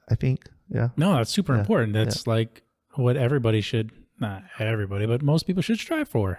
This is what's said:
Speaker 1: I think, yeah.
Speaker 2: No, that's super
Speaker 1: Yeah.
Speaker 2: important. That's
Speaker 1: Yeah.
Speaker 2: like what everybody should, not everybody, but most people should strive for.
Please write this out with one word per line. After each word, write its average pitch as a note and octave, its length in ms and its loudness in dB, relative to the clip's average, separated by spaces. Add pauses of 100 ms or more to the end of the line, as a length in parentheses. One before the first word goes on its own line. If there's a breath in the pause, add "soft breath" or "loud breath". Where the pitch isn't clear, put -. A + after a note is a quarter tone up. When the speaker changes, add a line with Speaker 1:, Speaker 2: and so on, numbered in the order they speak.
(100)
Speaker 1:
I - 40 4
think, - 340 -2 (200)
yeah. A#2 280 -2
Speaker 2:
No, F3+ 200 2
that's A2+ 140 0
super F3+ 240 0
Speaker 1:
Yeah. A2+ 60 2
Speaker 2:
important. A2+ 340 0
That's A2 320 0
Speaker 1:
Yeah. A#2 60 0
Speaker 2:
like A2+ 300 -2 (320)
what B2 220 2
everybody A#2+ 440 2
should, A2 300 -2 (300)
not G2 240 -6 (140)
everybody, G#2 480 -2
but A#2+ 160 0
most D3 240 2
people F#3 160 0
should A3 160 0
strive D#4 300 -4
for. G2 300 -2